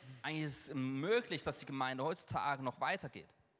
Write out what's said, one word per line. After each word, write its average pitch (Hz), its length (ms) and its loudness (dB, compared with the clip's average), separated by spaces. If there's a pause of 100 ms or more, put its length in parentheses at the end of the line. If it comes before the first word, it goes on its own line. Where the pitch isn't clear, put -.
(220)
Eigentlich 156 220 0
ist 147 240 0
es - 60 -4
möglich, 147 720 2
dass 143 160 0
die 135 60 -6
Gemeinde 131 380 0
heutzutage 139 580 0
noch 127 160 -2
weitergeht. 139 500 -2 (320)